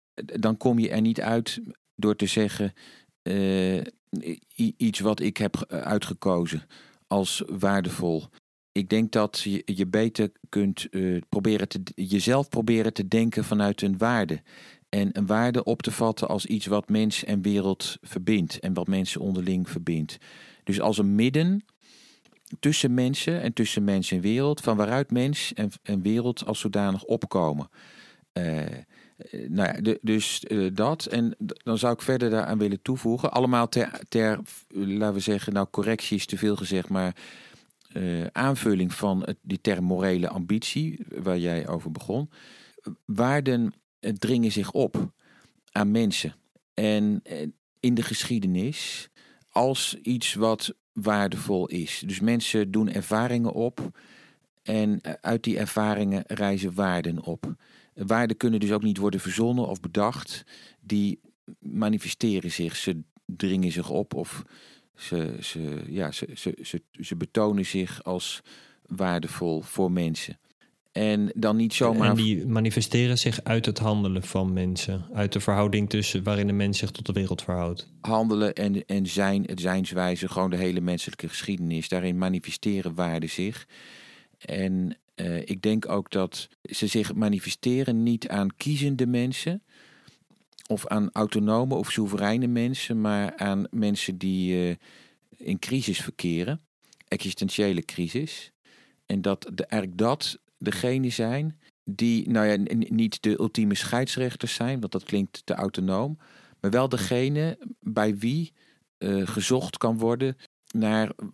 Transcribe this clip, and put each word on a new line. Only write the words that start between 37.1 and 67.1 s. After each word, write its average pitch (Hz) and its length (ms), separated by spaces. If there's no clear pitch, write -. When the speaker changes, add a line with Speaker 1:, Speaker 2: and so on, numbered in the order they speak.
Speaker 1:
eh, 87 380
aanvulling 107 640
van 95 300
het, - 180
die 92 180
term 92 240
morele 92 440
ambitie, 117 720
waar 90 300
jij 85 300
over 82 220
begon. 120 400
Waarden, 120 680
eh, 110 120
dringen 113 400
zich 101 200
op 104 400
aan 104 180
mensen. 107 440
En, 107 480
eh, 76 240
in 123 140
de 117 80
geschiedenis 107 1080
als - 540
iets 120 320
wat 110 400
waardevol 101 760
is. - 400
Dus 95 140
mensen 110 500
doen 110 180
ervaringen 117 640
op - 460
en, 107 380
eh, 80 200
uit 110 220
die - 160
ervaringen 104 680
rijzen 98 480
waarden 87 480
op. - 320
Waarden 110 420
kunnen 113 240
dus 101 120
ook 104 100
niet 104 160
worden 98 220
verzonnen 117 480
of 90 120
bedacht. 104 640
Die 101 400
manifesteren 101 920
zich, 82 260
ze 82 260
dringen 92 460
zich 87 180
op 92 240
of - 300
ze, 80 440
ze, 78 480
ja, 80 240
ze, - 220
ze, - 280
ze, - 200
ze - 160